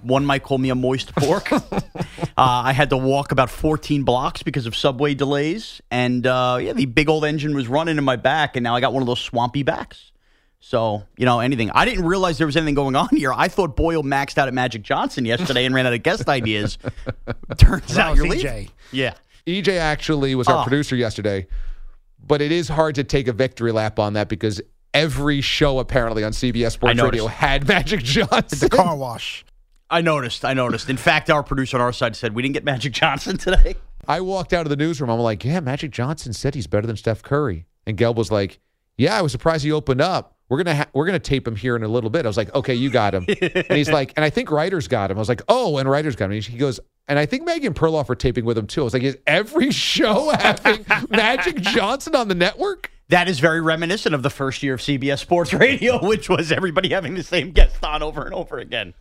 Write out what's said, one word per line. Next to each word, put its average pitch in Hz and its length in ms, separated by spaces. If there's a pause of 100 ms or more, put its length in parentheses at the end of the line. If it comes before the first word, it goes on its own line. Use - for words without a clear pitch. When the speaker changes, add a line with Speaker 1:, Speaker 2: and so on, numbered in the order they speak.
Speaker 1:
One 131 240
might 139 180
call 135 140
me 131 120
a 127 60
moist 127 400
pork. 156 400
<laughs> - 60 (760)
Uh, 123 260
I 131 60
had 135 200
to 139 60
walk 135 340
about 131 180
fourteen 147 540
blocks 127 400
because 135 240
of 110 80
subway 143 400
delays, 143 720
and, 123 380
uh, 127 340
yeah, - 120
the 233 120
big 143 240
old 156 160
engine 151 300
was 131 120
running 156 300
in 143 60
my 131 120
back, 135 400
and 123 80
now 120 120
I 123 40
got 123 140
one 135 80
of 127 60
those 123 120
swampy 120 440
backs. - 480 (480)
So, 110 420 (160)
you 123 80
know, 120 140
anything. 117 320
I 156 120
didn't 196 220
realize 180 320
there 160 80
was 143 100
anything 156 200
going 139 200
on 175 140
here. 139 240
I 139 140
thought 180 280
Boyle 160 280
maxed 139 340
out 139 100
at 123 60
Magic 127 300
Johnson 143 420
yesterday 123 400
and 131 80
ran 131 140
out 120 60
of 117 100
guest 156 260
ideas. 110 480 (400)
<laughs> - 400
Turns - 320
Speaker 2:
Well, - 100 (120)
Speaker 1:
out 143 60
you're - 140
Speaker 2:
C 349 120
J. 139 60
Speaker 1:
leaving. 104 200 (220)
Yeah. 127 220 (340)
Speaker 3:
E 185 160
J 185 160
actually 147 560
was 123 120
our 123 120
Speaker 1:
Oh. 135 40
Speaker 3:
producer 131 320
yesterday, 104 520 (760)
but 143 160
it 147 120
is 170 160
hard 156 280
to 139 80
take 135 240
a 123 60
victory 117 380
lap 107 260
on 104 160
that 104 160
because 104 320 (320)
every 143 480
show 139 380
apparently 113 440
on 110 100
C 123 180
B 117 120
S 110 120
Sports 117 240
Speaker 1:
I 120 40
Speaker 3:
Radio 117 200
Speaker 1:
noticed. 110 160
Speaker 3:
had 139 280
Magic 175 360
Johnson. 139 560
Speaker 2:
The 131 100
car 175 260
wash. 123 480 (460)
Speaker 1:
I 170 120
noticed. 147 420
I 131 100
noticed. 123 360
In 131 80
fact, 156 320
our 151 140
producer 131 340
on 120 40
our 123 120
side 117 240
said, 107 180
"We 120 60
didn't 139 140
get - 100
Magic 131 260
Johnson 151 460
today." 185 380 (300)
Speaker 3:
I 151 140
walked 185 320
out 170 140
of 151 40
the 143 60
newsroom. 147 340
I'm 113 120
like, 110 240
"Yeah, 170 160
Magic 143 300
Johnson 127 420
said 135 220
he's 110 120
better 104 180
than 113 120
Steph 110 260
Curry." 127 440 (180)
And 107 120
Gelb 117 200
was 113 120
like, 101 300 (380)
"Yeah, 170 200
I 202 40
was 151 100
surprised 160 320
he 151 80
opened 139 300
up. 165 340 (140)
We're 135 120
gonna 170 140
ha-, 147 160
we're 143 140
gonna 185 140
tape 135 280
him 113 80
here 120 220
in 110 60
a 110 40
little 110 220
bit." 156 160
I - 20
was 104 80
like, 107 180
"Okay, 135 220
you 127 140
got 104 260
him." 90 180
Speaker 1:
<laughs> - 80
Speaker 3:
And 180 360
he's 147 120
like, 147 280
"And 156 80
I 151 40
think 233 220
Ryder's 156 380
got 101 200
him." 95 80
I 92 40
was 90 80
like, 120 180
"Oh, 214 300
and 135 120
Ryder's 143 280
got 104 80
him." 95 60
He, 107 100
he 117 160
goes, 131 240 (260)
"And 143 100
I 151 80
think 262 200
Megan 311 280
Perloff 156 360
are 123 60
taping 123 280
with 113 140
him 104 100
too." - 140
I - 20
was 113 100
like, 127 100
"Is 135 220
every 220 460
<laughs> - 0
show 294 640
having 214 480 (240)
Magic 226 520
Johnson 226 520
on 247 140
the 190 80
network?" 247 560 (160)
Speaker 1:
That 175 220
is 160 100
very 165 220
reminiscent 170 520
of 139 80
the 135 80
first 135 340
year 139 100
of 120 80
C 143 160
B 135 140
S 139 100
Sports 175 320
Radio, 220 520
<laughs> - 0
which 214 220
was 165 240
everybody 180 380
having 170 240
the 180 100
same 175 300
guest - 320
on 151 180
over 151 220
and - 80
over 175 240
again. 110 440